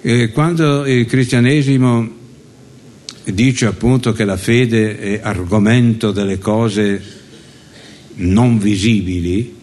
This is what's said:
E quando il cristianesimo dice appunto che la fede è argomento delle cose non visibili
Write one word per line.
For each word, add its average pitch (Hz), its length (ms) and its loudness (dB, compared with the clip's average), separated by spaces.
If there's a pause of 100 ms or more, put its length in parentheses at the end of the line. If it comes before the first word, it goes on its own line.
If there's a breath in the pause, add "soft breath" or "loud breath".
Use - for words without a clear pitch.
E 139 300 -2
quando 151 560 0
il 123 200 2
cristianesimo 127 1080 2 (1160)
dice 123 340 2
appunto 117 460 0
che 104 120 -2
la 95 120 -2
fede 110 640 0
è 101 240 -6
argomento 107 920 2
delle 98 260 -2
cose 104 640 -2 (1120 loud breath)
non 113 420 2
visibili 98 1040 -2